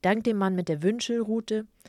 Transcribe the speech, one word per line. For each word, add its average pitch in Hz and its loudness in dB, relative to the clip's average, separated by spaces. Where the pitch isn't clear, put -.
"Dank 214 2
dem 220 2
Mann 190 2
mit 175 -2
der 151 0
Wünschelrute 220 0